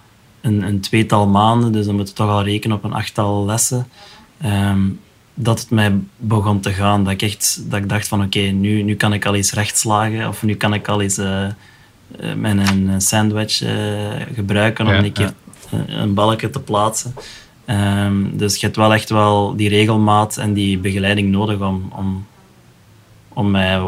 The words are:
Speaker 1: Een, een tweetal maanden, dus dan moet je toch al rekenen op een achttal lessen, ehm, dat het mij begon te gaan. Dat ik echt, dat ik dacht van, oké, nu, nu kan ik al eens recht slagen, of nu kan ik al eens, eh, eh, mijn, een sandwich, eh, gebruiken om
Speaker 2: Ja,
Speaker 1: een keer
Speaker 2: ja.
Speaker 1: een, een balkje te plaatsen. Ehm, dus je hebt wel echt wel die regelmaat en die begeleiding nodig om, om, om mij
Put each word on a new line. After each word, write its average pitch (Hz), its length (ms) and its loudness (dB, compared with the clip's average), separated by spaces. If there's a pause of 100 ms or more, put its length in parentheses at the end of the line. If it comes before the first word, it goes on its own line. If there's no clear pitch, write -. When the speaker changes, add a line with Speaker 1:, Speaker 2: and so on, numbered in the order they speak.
(400)
Speaker 1:
Een, 104 220 0
een 101 180 -2
tweetal 110 480 2
maanden, 110 440 4
dus 104 140 0
dan 104 100 0
moet 98 120 -4
je - 60 -16
toch 107 140 0
al 104 160 2
rekenen 104 320 -2
op - 80 -6
een 104 80 -6
achttal 101 520 -2
lessen, 117 420 -2 (540)
ehm, 101 400 0 (540)
dat 113 260 0
het - 100 -12
mij 107 240 4 (220)
begon 107 440 0
te 98 120 -2
gaan. 101 320 2
Dat 95 80 0
ik 95 100 -4
echt, - 380 -4 (100)
dat 104 80 -2
ik 101 100 -4
dacht 104 200 -2
van, 101 140 -2
oké, 98 180 -2
nu, 98 420 0
nu 104 120 0
kan 104 180 2
ik 101 140 -2
al 101 80 2
eens 101 180 0
recht 104 260 -2
slagen, 110 500 0
of 104 140 -10
nu 107 120 0
kan 104 200 0
ik 101 140 -4
al 104 120 0
eens, 98 180 -2
eh, 98 260 -2
eh, 98 80 -4 (840)
mijn, 107 220 0
een 95 420 2
sandwich, 107 640 0
eh, 113 100 -2 (640)
gebruiken 107 520 0
om 101 60 4
Speaker 2:
Ja, 95 60 4
Speaker 1:
een 101 140 2
keer - 200 -2 (380)
Speaker 2:
ja. 110 80 -4
Speaker 1:
een, 107 220 -6
een 104 140 0
balkje 107 360 2
te 101 100 -6
plaatsen. 110 540 -2 (500)
Ehm, 101 500 0 (180)
dus 104 240 0
je - 100 -4
hebt 101 120 -4
wel 110 160 6
echt 107 160 0
wel 104 460 2
die 104 120 0
regelmaat 107 680 2
en 104 160 -2
die 98 260 0
begeleiding 98 520 0
nodig 101 300 0
om, 95 360 -4
om, 98 300 -6 (1000)
om 101 220 0
mij 95 380 2